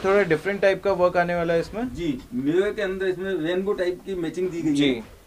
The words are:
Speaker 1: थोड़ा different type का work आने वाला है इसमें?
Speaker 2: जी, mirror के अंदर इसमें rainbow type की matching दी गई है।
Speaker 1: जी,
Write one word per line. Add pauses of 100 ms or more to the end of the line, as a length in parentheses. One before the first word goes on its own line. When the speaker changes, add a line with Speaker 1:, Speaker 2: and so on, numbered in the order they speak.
Speaker 1:
थोड़ा
different
type
का
work
आने
वाला
है
इसमें?
Speaker 2:
जी, (160)
mirror
के
अंदर
इसमें
rainbow
type
की
matching
दी
गई
है।
Speaker 1:
जी, (260)